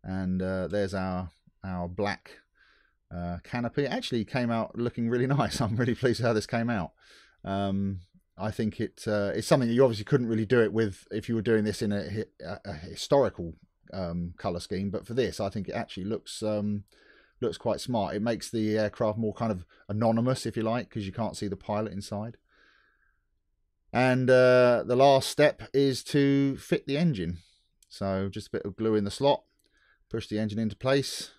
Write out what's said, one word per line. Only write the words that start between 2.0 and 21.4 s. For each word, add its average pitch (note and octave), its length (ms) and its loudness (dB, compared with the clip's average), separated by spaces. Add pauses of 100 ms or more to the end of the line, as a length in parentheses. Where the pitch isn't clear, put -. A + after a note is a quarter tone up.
uh, F2 280 -6
canopy. C3+ 420 -4
It B2+ 80 -4
actually B2+ 320 -4
came A#2+ 260 -2
out A2+ 280 -4
looking A#2+ 300 -2
really B2 180 2
<laughs> C#3 120 0
nice. A#2 220 -2
I'm A2+ 160 0
really A#2+ 180 0
pleased A#2+ 260 0
with B2 60 0
how A#2 60 2
this G#2+ 140 0
came A#2 240 -2
out. G2 220 -4 (520)
Um, G2 560 -2 (360)
I G#2+ 140 -6
think G#2+ 300 -4
it, - 260 -6
uh, G#2 280 0
it's G#2+ 120 -4
something C3+ 220 4
that A#2 60 0
you C3 100 8
obviously G#2+ 200 2
couldn't B2 220 2
really A2 200 0
do A#2+ 140 6
it G#2 120 4
with A2 400 -2
if A2 160 -6
you A#2 80 -2
were A2 60 -2
doing A2 220 4
this G#2+ 180 -2
in G#2 100 0
a F#2 180 -4
hi-, G#2+ 140 -6 (200)
a, G2 260 -12
a - 20 -10
historical, E2+ 840 0 (380)
um, F2 440 -6
colour F2 220 -4
scheme, F#2+ 320 -4
but F#2 160 -8
for A2+ 80 -10
this, A#2 240 0
I G2+ 120 -2
think G2 180 -6
it - 40 -8
actually G2+ 320 -8
looks, - 380 -8
um, G#2 400 -2 (580)
looks A2+ 160 -2
quite - 240 -4
smart. G#2 360 -2
It G#2 60 -2
makes A2+ 280 -4
the G#2+ 260 0
aircraft G#2+ 420 0
more A2 160 -2
kind A2 180 -2
of F2+ 120 -6 (240)
anonymous, A2+ 580 0
if A2 100 -4
you A2 80 -2
like, A2+ 260 -4
'cause G#2+ 160 -8
you F#2+ 60 -8
can't A2 240 -6
see G#2+ 100 -6